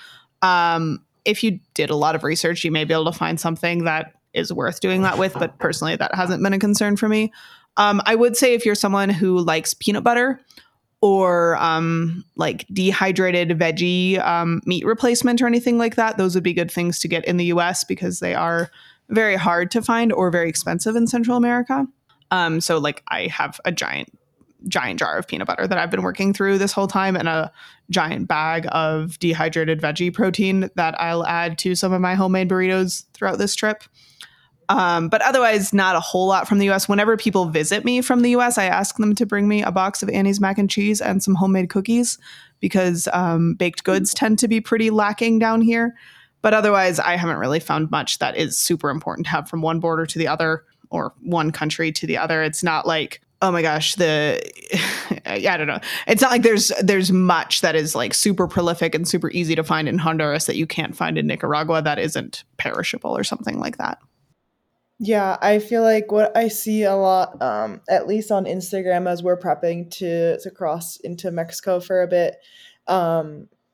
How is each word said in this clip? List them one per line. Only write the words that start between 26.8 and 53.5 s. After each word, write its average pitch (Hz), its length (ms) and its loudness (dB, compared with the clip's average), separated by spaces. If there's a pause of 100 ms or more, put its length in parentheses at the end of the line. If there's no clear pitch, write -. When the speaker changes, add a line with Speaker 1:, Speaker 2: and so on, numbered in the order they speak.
Speaker 1:
time 190 280 0
and 165 140 -2
a 160 220 -2 (380)
giant 165 380 -2
bag 160 440 -2
of 160 480 -2
dehydrated 160 640 0
veggie 165 320 -2
protein 190 600 0
that 165 240 -2
I'll 170 260 -2
add 170 340 -2
to 185 160 0
some 185 180 0
of 180 80 2
my 180 120 2
homemade 185 360 2
burritos 185 640 0
throughout 196 240 -2
this 202 180 0
trip. 214 280 -4 (880)
Um, 170 380 2
but 220 140 2
otherwise, 233 500 4
not 190 220 4
a 165 40 2
whole 185 280 0
lot 190 200 2
from 202 120 4
the 202 60 4
U 196 80 4
S. 190 140 0
Whenever 208 300 4
people 190 280 2
visit 165 380 0
me 247 180 2
from 247 200 4
the 240 80 4
U 240 140 4
S, 240 160 2
I 190 60 2
ask 185 320 0
them 214 180 2
to 240 100 0
bring 202 220 0
me 208 160 2
a - 80 -2
box 190 320 -2
of 196 60 -4
Annie's 196 300 2
mac 196 200 2
and 202 100 2
cheese 208 320 0
and 190 220 -2
some 196 100 2
homemade 190 380 2
cookies 233 480 0 (400)
because, 180 520 0
um, 165 440 2
baked - 280 -4
goods 190 300 0
tend 220 240 2
to 247 100 2
be 220 140 2
pretty 220 300 2
lacking 214 480 2
down 226 220 2
here. 233 340 2 (460)
But 214 120 4
otherwise, 196 460 4
I 175 180 0
haven't 165 220 -2
really 135 200 0
found 156 320 -2
much - 280 -2
that - 180 -2
is 156 200 -2
super 156 340 0
important - 340 -6
to - 60 -6
have 156 180 -4
from 165 120 -4
one 160 200 -2
border 165 240 0
to 160 140 -6
the 156 100 0
other 160 340 -2 (260)
or - 320 -6
one 165 300 0
country 156 400 -4
to 156 160 -6
the - 100 -2
other. 156 260 -2
It's 156 200 -4
not 160 240 -2
like, 160 340 -4 (200)
oh 190 100 2